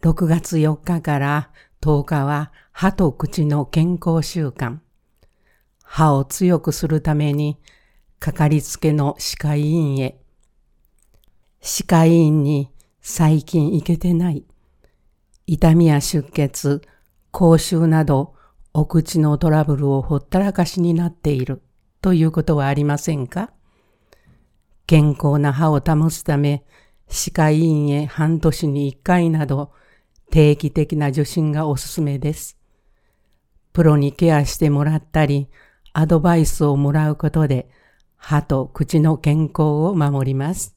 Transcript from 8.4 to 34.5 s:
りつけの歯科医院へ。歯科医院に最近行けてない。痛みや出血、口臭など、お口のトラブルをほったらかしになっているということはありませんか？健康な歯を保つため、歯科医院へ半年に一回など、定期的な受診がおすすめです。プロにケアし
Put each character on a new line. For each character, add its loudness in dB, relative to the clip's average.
り 2
つ -12
け 0
の -2
歯 -10
科 -4
医 -2
院 -2
へ。 -6
歯 -8
科 4
医 6
院 2
に -2
最 0
近 -2
行 0
け -2
て -2
な -2
い。 -8
痛 4
み 6
や 2
出 -4
血、 -4
口 6
臭 0
な 2
ど、 -2
お 0
口 0
の 2
ト 2
ラ 2
ブ 0
ル 0
を 0
ほ -4
っ -8
た 0
ら 0
か 0
し -6
に 2
な 0
っ -4
て -4
い -2
る -8
と 2
い 2
う 0
こ -2
と 0
は 0
あ 0
り 0
ま 0
せ -4
ん -4
か？ -10
健 4
康 0
な 0
歯 0
を 2
保 0
つ -12
た -2
め、 0
歯 -8
科 2
医 2
院 0
へ -2
半 -2
年 0
に -2
一 -14
回 2
な 0
ど、 -6
定 6
期 -4
的 -2
な -2
受 -2
診 -2
が -2
お -2
す -10
す -6
め -2
で -4
す。 -14
プ 2
ロ 6
に 0
ケ 2
ア 2
し -8